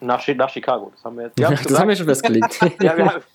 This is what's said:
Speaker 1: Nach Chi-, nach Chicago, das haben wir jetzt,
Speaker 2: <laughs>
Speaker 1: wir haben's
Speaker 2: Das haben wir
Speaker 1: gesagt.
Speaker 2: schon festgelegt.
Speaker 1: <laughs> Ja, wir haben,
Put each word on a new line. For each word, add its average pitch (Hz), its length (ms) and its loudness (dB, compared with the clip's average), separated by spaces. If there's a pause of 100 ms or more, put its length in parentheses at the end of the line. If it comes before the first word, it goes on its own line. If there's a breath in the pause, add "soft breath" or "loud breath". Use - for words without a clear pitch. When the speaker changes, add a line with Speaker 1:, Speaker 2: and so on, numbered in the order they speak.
Speaker 1:
Nach 123 200 -2
Chi-, 143 160 -2
nach 131 120 0
Chicago, 113 460 -6
das - 100 -20
haben 117 120 -12
wir 120 80 -10
jetzt, - 120 -10
Speaker 2:
<laughs> - 20 -2
Speaker 1:
wir 143 100 2
haben's 143 160 0
Speaker 2:
Das 139 140 2
haben 190 100 4
wir 202 80 2
Speaker 1:
gesagt. 160 300 0
Speaker 2:
schon 110 140 4
festgelegt. - 420 0
Speaker 1:
<laughs> - 20 -
Ja, 165 120 2
wir 170 100 2
haben, 175 160 -2 (120)